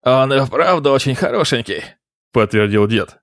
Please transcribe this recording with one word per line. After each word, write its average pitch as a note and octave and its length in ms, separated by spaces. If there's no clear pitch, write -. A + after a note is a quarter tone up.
«Он C3 280
и C3+ 120
вправду C#3+ 480
очень C3+ 220
хорошенький», B2 680
подтвердил G#2 540
дед. G#2 360